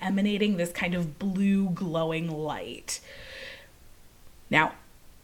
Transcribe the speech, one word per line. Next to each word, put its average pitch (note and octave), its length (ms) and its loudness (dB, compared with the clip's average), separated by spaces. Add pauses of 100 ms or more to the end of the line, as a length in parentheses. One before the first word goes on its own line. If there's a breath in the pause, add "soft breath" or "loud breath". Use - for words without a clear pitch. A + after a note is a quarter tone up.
emanating G3 560 2
this F3 140 0
kind F3+ 240 -2
of E3+ 240 -2
blue G3 500 2
glowing E3 600 0
light. C3+ 680 -6 (1500 loud breath)
Now, D#3 240 4 (500)